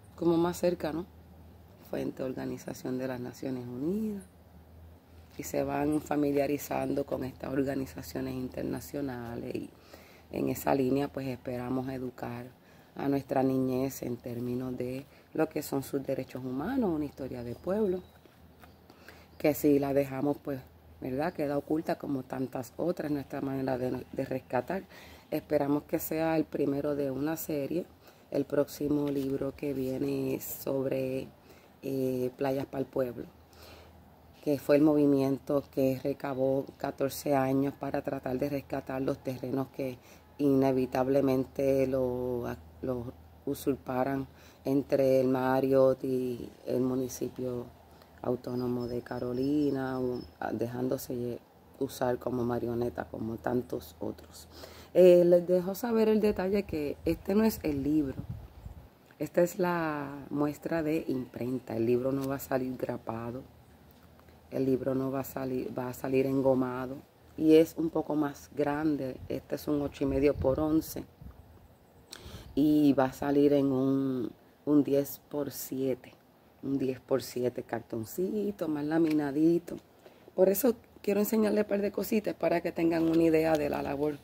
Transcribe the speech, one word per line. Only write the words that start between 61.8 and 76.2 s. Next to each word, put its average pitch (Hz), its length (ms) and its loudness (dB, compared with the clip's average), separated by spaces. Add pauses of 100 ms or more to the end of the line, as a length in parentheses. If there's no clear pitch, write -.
libro 123 260 2
no 135 160 -2
va 139 80 -2
a 139 40 -6
salir 131 380 -2
grapado. 120 680 -6 (1080)
El 131 140 0
libro 131 300 2
no 135 160 -2
va 135 100 -2
a - 20 -8
salir, 127 540 -6
va 127 120 -4
a 127 40 -6
salir 131 320 0
engomado. 131 720 0 (400)
Y 156 180 8
es 160 220 6
un 165 120 -2
poco 156 260 -2
más 143 400 -4
grande. 143 640 -2 (120)
Este - 260 -6
es - 120 -8
un 147 140 0
ocho 139 220 -4
y 139 40 2
medio 139 280 4
por 131 240 2
once. 156 460 0 (1500)
Y 151 400 6
va 131 120 4
a 131 80 -2
salir 143 400 4
en 139 180 4
un, 135 600 0 (340)
un 147 180 6
diez 139 460 0
por 143 220 -4
siete. 131 600 -4 (480)